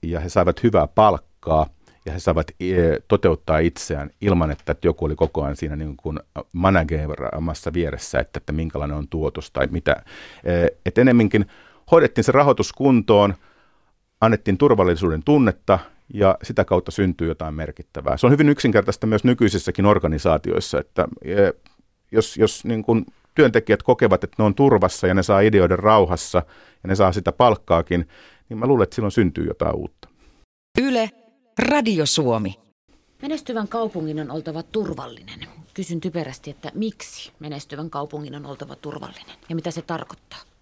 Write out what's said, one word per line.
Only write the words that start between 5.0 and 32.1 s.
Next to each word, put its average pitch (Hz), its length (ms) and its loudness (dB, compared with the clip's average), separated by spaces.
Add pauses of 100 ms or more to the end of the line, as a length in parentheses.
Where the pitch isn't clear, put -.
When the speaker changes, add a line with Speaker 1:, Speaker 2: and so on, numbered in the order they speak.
Speaker 1:
oli 73 100 -2
koko 80 280 -2
ajan 71 120 -4
siinä 76 200 -8
niin 78 220 -10
kuin 76 220 -8 (340)
manageraamassa 80 1200 -2
vieressä, 73 460 -4
että, - 180 -6
että - 160 -8
minkälainen 73 440 -4
on 73 100 -8
tuotos 76 440 -6
tai 67 200 -2
mitä. 76 320 -2 (440)
Ö, 85 280 0 (100)
et - 120 -2
enemminkin 117 480 4 (460)
hoidettiin 147 340 4
se - 60 0
rahoitus 135 420 2
kuntoon, 107 600 4 (880)
annettiin 107 360 0
turvallisuuden 90 680 2
tunnetta 117 560 2 (340)
ja 101 300 2
sitä 104 220 -2
kautta - 260 -2
syntyy 90 360 -2
jotain 80 260 -8
merkittävää. 73 640 -6
Se - 80 0
on 123 60 6
hyvin 147 180 4
yksinkertaista 110 580 0
myös 110 160 0
nykyisissäkin 104 640 0
organisaatioissa, 82 960 0
että, - 280 -4 (200)
ö, 98 260 2 (580)
jos, 107 260 -6
jos - 280 0
niin 110 180 -4
kuin 113 220 0 (300)
työntekijät 120 480 2
kokevat, 120 400 2
että - 160 -10
ne 110 60 2
on 101 100 0
turvassa 107 520 2
ja 90 60 2
ne 98 100 2
saa 98 160 2
ideoida 98 360 4
rauhassa 92 600 2 (460)
ja 95 40 -10
ne 95 80 0
saa 95 160 4
sitä 90 200 -4
palkkaakin, 87 760 0 (420)
niin 117 80 -12
mä 113 80 -6
luulen, 127 180 4
että - 120 -6
silloin 107 160 -4
syntyy 85 340 0
jotain 78 300 -4
uutta. - 340 -12 (720)
Speaker 2:
Yle, 247 280 0 (500)
Radio 226 460 0
Suomi. 113 540 -2 (600)